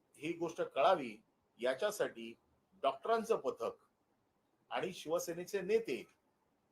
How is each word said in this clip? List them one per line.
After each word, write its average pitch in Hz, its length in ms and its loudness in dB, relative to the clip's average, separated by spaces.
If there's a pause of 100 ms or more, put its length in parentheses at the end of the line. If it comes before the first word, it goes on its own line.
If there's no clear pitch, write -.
(180)
ही 156 140 -2
गोष्ट 165 300 -4
कळावी 151 540 4 (420)
याच्यासाठी 127 760 -2 (480)
डॉक्टरांचं 214 540 2
पथक 117 400 -2 (960)
आणि 143 220 -2
शिवसेनेचे 170 680 -4
नेते 190 360 0 (760)